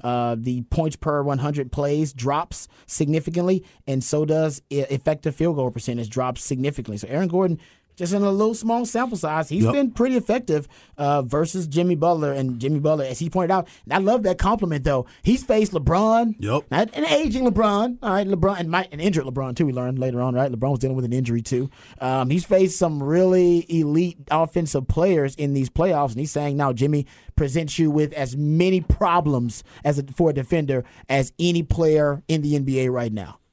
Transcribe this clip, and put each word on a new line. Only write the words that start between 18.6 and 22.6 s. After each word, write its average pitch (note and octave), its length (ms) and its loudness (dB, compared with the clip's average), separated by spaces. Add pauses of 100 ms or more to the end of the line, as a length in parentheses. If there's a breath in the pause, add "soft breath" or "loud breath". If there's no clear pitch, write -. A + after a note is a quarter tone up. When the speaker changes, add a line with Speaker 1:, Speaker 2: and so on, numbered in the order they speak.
Speaker 1:
Mike, F3+ 220 0
an D3 80 -10
injured E3 240 2
LeBron, C3 320 -4
too, E3 80 2
we C3+ 80 0
learned B2+ 260 -4
later B2+ 220 -2
on, B2+ 120 0
right? C3 160 2
LeBron B2 200 -2
was C3+ 100 0
dealing C3 160 0
with C3 80 -2
an A#2 80 -2
injury, A#2+ 300 0
too. B2+ 280 -2 (300 loud breath)
Um, C3 300 0
he's E3+ 160 0
faced F#3 340 2